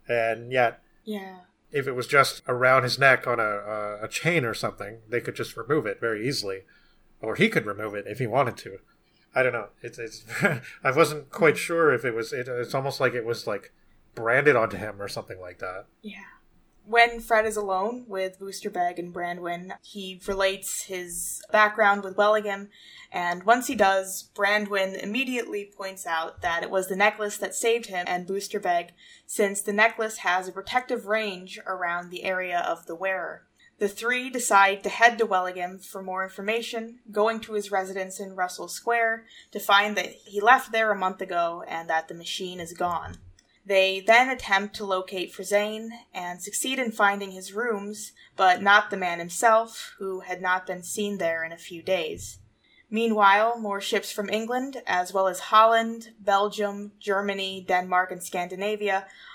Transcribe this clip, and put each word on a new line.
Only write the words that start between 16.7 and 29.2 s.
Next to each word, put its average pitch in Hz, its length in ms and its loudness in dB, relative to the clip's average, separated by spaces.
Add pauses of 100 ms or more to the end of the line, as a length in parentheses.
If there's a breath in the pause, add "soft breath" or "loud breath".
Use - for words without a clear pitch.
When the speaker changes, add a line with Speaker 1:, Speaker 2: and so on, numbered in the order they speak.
Speaker 2:
When 233 340 4
Fred 220 240 4
is 208 140 -2
alone 208 500 -2
with 190 320 -6
Boosterbeg 185 580 -4
and 175 140 -10
Brandwyn, 175 720 -8
he 185 440 -12
relates 196 580 -2
his 175 580 -10 (100)
background 208 500 6
with 190 140 -8
Wellingham, 208 540 2 (420 loud breath)
and 175 320 -2
once 247 220 6
he 277 80 -4
does, 190 600 2
Brandwyn 202 600 0
immediately 214 800 -4
points 190 300 -12
out 165 340 -4
that 170 220 -2
it - 80 -6
was 185 180 0
the 190 80 -4
necklace 208 400 0
that 190 180 -8
saved 233 320 0
him 180 220 -6
and 180 180 -4
Boosterbeg, 196 640 -4 (360 soft breath)